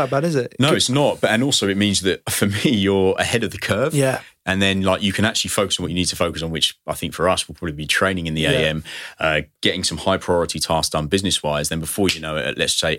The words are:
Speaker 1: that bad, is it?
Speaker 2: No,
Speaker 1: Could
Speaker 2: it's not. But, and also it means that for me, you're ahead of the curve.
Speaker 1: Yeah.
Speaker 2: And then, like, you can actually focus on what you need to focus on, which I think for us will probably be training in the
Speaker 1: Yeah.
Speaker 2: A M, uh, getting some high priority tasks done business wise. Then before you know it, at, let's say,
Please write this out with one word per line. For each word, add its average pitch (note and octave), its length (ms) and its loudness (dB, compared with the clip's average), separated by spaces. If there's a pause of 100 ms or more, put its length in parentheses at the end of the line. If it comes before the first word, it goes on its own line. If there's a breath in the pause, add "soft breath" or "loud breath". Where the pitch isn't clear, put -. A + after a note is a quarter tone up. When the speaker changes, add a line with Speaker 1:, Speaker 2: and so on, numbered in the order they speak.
Speaker 1:
that C3 80 -2
bad, C#3 140 0
is E3+ 120 0
it? A#2+ 240 -2
Speaker 2:
No, C3+ 80 4
Speaker 1:
Could D#3 80 4
Speaker 2:
it's G2 120 2
not. B2+ 320 2
But, F#2+ 100 2
and A2 120 4
also C3+ 260 2
it G2 80 2
means G2+ 260 2
that F#2+ 280 0
for - 160 0
me, G#2 240 2
you're F#2+ 480 4
ahead A2+ 240 0
of G2 80 -2
the G2 80 -8
curve. A#2+ 340 0
Speaker 1:
Yeah. C3+ 280 2 (260 loud breath)
Speaker 2:
And F#2+ 160 0
then, G2 180 2
like, F#2 220 2
you G2 100 0
can G2+ 140 0
actually A2 240 -2
focus G2 280 0
on F2+ 60 -4
what E2 60 -4
you F2 40 -4
need F2+ 120 0
to - 100 -4
focus E2 260 -2
on, E2 80 -4
which D#2 240 -2 (120)
I D2+ 80 -4
think D2 180 -8
for D#2+ 160 0
us F2+ 180 0
will - 80 -14
probably E2 200 -6
be D2+ 120 -8
training F2+ 400 0
in D#2+ 60 -4
the D#2 80 -2
Speaker 1:
Yeah. D#2 120 2
Speaker 2:
A D#2 160 2
M, D#2 160 -2 (360 loud breath)
uh, D#2 200 2 (200)
getting F#2 240 -2
some E2 140 -4
high F#2+ 180 0
priority E2+ 420 0
tasks D#2 320 0
done D#2 180 -2
business F#2+ 340 0
wise. D2+ 260 -2
Then E2 100 -4
before D#2+ 300 0
you D#2+ 120 -4
know D#2 160 -4
it, C2 100 -2
at, C#2 120 -4
let's D#2+ 140 0
say, D#2+ 260 -2